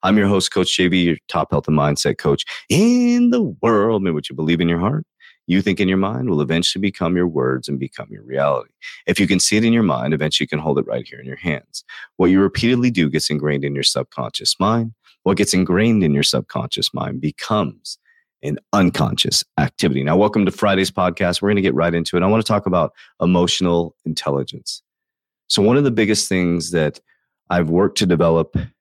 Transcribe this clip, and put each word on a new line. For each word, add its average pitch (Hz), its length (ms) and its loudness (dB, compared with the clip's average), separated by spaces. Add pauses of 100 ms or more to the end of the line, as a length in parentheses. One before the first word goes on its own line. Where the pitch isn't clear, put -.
I'm 98 160 4
your 101 80 2
host, 98 260 2
Coach 92 240 0
J 90 120 2
V, 92 160 2
your 82 120 2 (120)
top - 240 -2
health - 160 -2
and 76 100 2
mindset 73 400 0
coach 71 260 -2 (240)
in 240 640 4
the 240 120 2 (200)
world. 110 400 2
May 95 80 0
what 76 180 -4
you 67 60 -14
believe 80 260 0
in 85 80 2
your 85 120 0
heart, 143 260 -2 (400)
you 92 160 2
think 95 160 0
in 98 80 0
your 95 120 2
mind 113 300 -2
will 78 120 2
eventually 85 400 0
become 92 340 -2
your 90 140 0
words 65 400 -2
and 71 100 -6
become - 320 -10
your 52 140 -20
reality. 67 480 -2 (340)
If 92 140 -2
you 95 80 2
can 95 100 2
see - 180 0
it 107 60 2
in 113 100 2
your 117 120 2
mind, 71 300 0
eventually 76 320 -2
you - 20 -18
can 76 100 -4
hold 76 220 0
it - 80 -2
right 60 180 -6
here - 140 -18
in 65 60 -16
your 65 100 -12
hands. - 480 -8 (320)
What 90 140 4
you 95 100 6
repeatedly 120 500 2
do 87 180 0
gets 76 220 -2
ingrained 73 340 -2
in 71 80 -4
your 69 120 -4
subconscious - 760 -4
mind. 113 360 0 (280)
What 95 140 2
gets 101 180 0
ingrained 95 480 2
in 76 100 2
your 69 120 2
subconscious - 680 -4
mind - 280 -6
becomes - 800 -6 (420)
an 73 160 -6 (140)
unconscious - 720 0 (160)
activity. 69 420 0
Now, 76 140 0
welcome 104 280 2
to 92 60 2
Friday's 95 400 0
podcast. 90 500 -2
We're 101 100 0
gonna 101 100 2
get 92 140 0
right 85 200 0
into 85 220 -2
it. 87 80 2
I - 20 2
wanna 110 160 2
talk 104 240 -2
about 87 280 0 (280)
emotional 87 720 0 (100)
intelligence. - 800 -6 (640)
So - 160 0
one 113 140 4
of 143 80 2
the 131 80 2
biggest 107 360 0
things 87 440 -2
that 78 260 0 (500)
I've 87 220 0
worked 92 280 2
to 101 80 0
develop 82 500 2 (240)